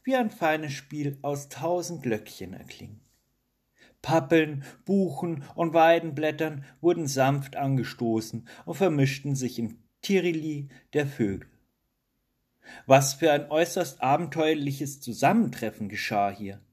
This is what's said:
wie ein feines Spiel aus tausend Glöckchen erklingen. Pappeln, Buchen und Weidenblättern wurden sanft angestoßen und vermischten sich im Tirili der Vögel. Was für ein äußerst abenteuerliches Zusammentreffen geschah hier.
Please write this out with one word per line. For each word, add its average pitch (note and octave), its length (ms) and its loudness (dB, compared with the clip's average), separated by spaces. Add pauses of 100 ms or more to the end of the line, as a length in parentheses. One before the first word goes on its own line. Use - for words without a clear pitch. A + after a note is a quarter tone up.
wie C4 100 -2
ein B3 160 0
feines D#3 420 -2
Spiel C#3+ 480 -8
aus C#3+ 300 -6
tausend E3+ 520 -4
Glöckchen F#2+ 520 -6
erklingen. - 460 -18 (1000)
Pappeln, D3+ 640 2 (220)
Buchen E3+ 580 -2 (100)
und E3 200 -2
Weidenblättern D#3 920 2 (160)
wurden E3+ 260 2
sanft C#3 500 0
angestoßen A#2 920 -2 (160)
und E3+ 100 -8
vermischten D3 600 0
sich C3 240 -6
im A2+ 240 -8 (180)
Tirili D#3+ 720 -2 (240)
der D3 120 2
Vögel. G#2 420 -4 (1400)
Was C#3 280 8
für D#3+ 180 4
ein D3 180 0
äußerst E3 500 0
abenteuerliches C#3+ 1000 0
Zusammentreffen B2+ 880 0
geschah G2+ 400 0
hier. G2 320 -12 (100)